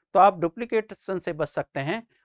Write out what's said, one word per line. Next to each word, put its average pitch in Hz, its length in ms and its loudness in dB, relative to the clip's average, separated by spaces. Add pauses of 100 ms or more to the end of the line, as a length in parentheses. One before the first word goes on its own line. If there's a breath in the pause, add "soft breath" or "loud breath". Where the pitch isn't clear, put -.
(160)
तो 185 40 6
आप 190 200 6
डुप्लीकेशन 208 800 -4
से 170 140 -6
बच 151 140 -4
सकते - 340 -6
हैं, 180 200 -4 (240)